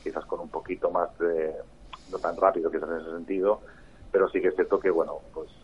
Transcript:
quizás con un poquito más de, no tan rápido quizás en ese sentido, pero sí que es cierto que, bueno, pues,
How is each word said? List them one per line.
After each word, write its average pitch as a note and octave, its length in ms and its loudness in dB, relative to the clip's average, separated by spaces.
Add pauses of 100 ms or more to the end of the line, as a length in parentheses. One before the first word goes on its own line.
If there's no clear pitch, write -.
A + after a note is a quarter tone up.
quizás D#2+ 240 -6
con - 140 -6
un E2+ 100 -10
poquito - 400 -4
más F2 300 0
de, E2 340 0 (560)
no F#2 80 -6
tan E2+ 200 -2
rápido E2+ 340 4
quizás D#2 180 -4
en E2 120 -4
ese D#2+ 100 -10
sentido, F#2+ 480 0 (500)
pero F#2+ 200 4
sí F#2+ 100 0
que F2+ 80 2
es F#2 80 2
cierto G2 240 2
que, F#2+ 100 2
bueno, D2+ 300 0 (140)
pues, D#2 160 -10 (140)